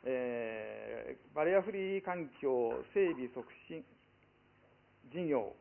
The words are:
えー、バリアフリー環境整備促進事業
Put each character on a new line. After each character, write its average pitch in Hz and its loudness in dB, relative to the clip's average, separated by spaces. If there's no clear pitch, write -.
え 113 -4
ー、 - -6
バ 156 4
リ 175 6
ア 196 6
フ 202 -4
リ 196 -2
ー - -20
環 180 -4
境 127 2
整 185 4
備 127 -4
促 127 -10
進 160 -10
事 180 -2
業 131 0